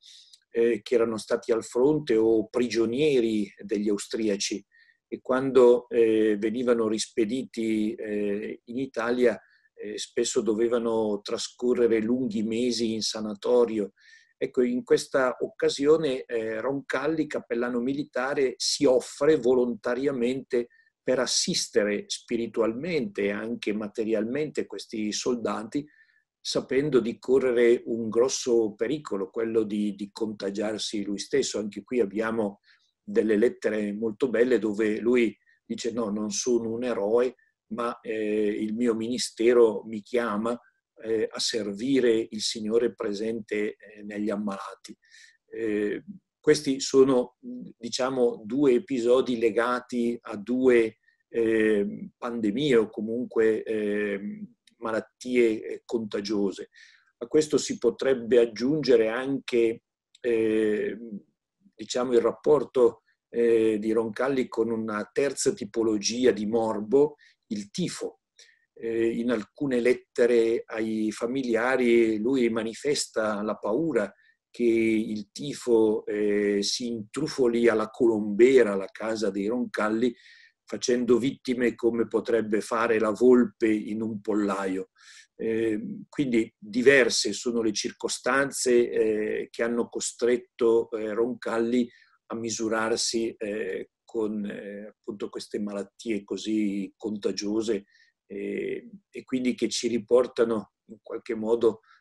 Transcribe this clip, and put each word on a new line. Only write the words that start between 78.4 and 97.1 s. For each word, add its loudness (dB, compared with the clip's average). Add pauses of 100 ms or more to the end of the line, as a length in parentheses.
la -4
casa -4
dei -4
Roncalli, -2 (500)
facendo 2
vittime -2
come 0
potrebbe 0
fare 0
la 2
volpe 4
in -2
un -6
pollaio. -2 (460)
Eh, -2 (280)
quindi -2
diverse 2
sono -4
le 0
circostanze, 0
eh, -2
che -8
hanno -2
costretto, 0
eh, -6
Roncalli 0 (360)
a -10
misurarsi, -2
eh, -6 (140)
con, -4
eh, -12
appunto -12
queste -10
malattie -8
così -4
contagiose, -4 (420)